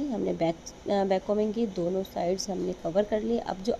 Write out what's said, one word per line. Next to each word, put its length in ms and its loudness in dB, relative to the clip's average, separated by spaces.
हमने 260 0
बैक, 220 2
अ, 140 4
बैक 200 2
कॉम्बिंग 300 2
की, 120 2
दोनों 360 0
sides 480 -2
हमने 220 -2
cover 300 0
कर 200 0
लिए। 160 2
अब 240 -4
जो 180 0